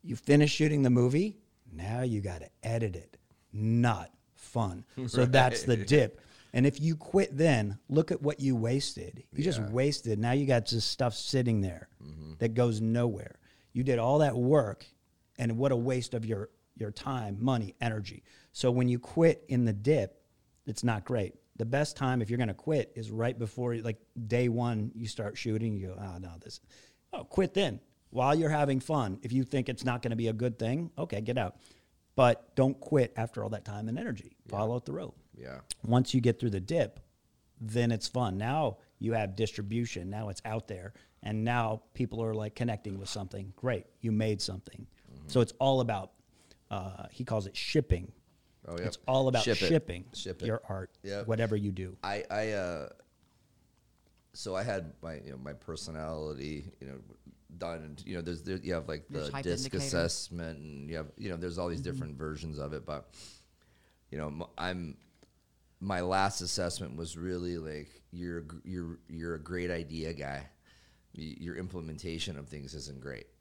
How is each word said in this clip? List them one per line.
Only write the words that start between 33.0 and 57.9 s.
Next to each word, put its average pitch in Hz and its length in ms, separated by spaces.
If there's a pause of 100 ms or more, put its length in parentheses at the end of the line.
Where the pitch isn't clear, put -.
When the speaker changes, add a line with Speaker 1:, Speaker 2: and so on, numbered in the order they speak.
Speaker 1:
after 113 280
all 104 80
that 104 120
time 104 240
and 120 100
energy. 147 380 (100)
Speaker 2:
Yeah. - 60
Speaker 1:
Follow 110 280
through. - 340 (240)
Speaker 2:
Yeah. 65 220 (260)
Speaker 1:
Once 123 280
you 131 60
get 117 200
through 120 100
the 98 100
dip, 120 400 (600)
then 117 320
it's 113 160
fun. 107 300
Now 120 420 (200)
you 110 140
have 101 220
distribution. 107 760
Now 107 200
it's 95 140
out 110 240
there. 95 260 (300)
And 107 200
now 113 400 (100)
people 113 300
are, 110 100
like, 107 220
connecting 107 420
with 98 100
something. 98 480
Great. 123 300 (160)
You 113 100
made 107 300
something. - 460 (260)
Speaker 2:
Mm-hmm. 73 160
Speaker 1:
So 127 120
it's - 180
all 135 200
about, 107 320 (600)
uh, 95 400
he - 120
calls 107 220
it 98 100
shipping. - 560 (560)
Speaker 2:
Oh, 85 100
yep. 90 100
Speaker 1:
It's 87 100 (100)
all 131 200
about 123 160
Speaker 2:
Ship 113 180
it. 92 60
Speaker 1:
shipping 92 460
Speaker 2:
Ship - 280
it. 90 40
Speaker 1:
your 110 220
art, 95 240 (120)
Speaker 2:
Yep. 101 240
Speaker 1:
whatever 110 280
you 101 160
do. 95 320
Speaker 2:
I, 101 260
I, 107 220
uh, 87 380 (1400)
so 95 220
I 95 80
had 95 380
my, 80 140
you 71 160
know, 65 60
my 69 160
personality, 78 1300
you 67 80
know, 67 120 (580)
done. 85 220
And, 76 260